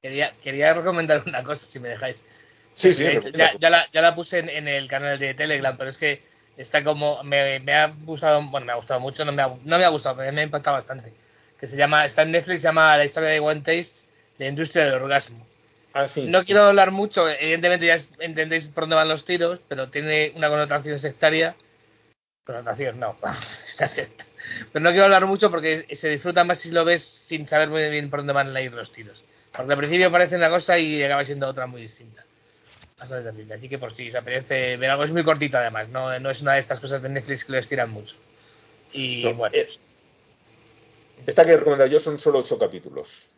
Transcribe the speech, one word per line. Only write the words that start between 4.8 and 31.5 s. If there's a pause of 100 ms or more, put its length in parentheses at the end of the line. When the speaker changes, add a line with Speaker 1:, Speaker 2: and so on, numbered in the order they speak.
Speaker 1:
canal
de
Telegram,
pero
es
que (340)
está
como,
me,
me
ha
gustado,
bueno,
me
ha
gustado
mucho,
no
me
ha, (140)
no
me
ha
gustado,
pero
me
ha
impactado
bastante. (460)
Que
se
llama,
está
en
Netflix,
se
llama
La
historia
de
One
Taste, (300)
la
industria
del
orgasmo. (460)
Speaker 2:
Ah,
sí,
Speaker 1:
No
Speaker 2:
sí.
Speaker 1:
quiero
hablar
mucho,
evidentemente
ya
es,
entendéis
por
dónde
van
los
tiros,
pero
tiene
una
connotación
sectaria. (920)
Connotación,
no,
<laughs>
está
secta. (480)
Pero
no
quiero
hablar
mucho
porque
se
disfruta
más
si
lo
ves
sin
saber
muy
bien
por
dónde
van
a
ir
los
tiros. (280)
Porque
al
principio
parece
una
cosa
y
acaba
siendo
otra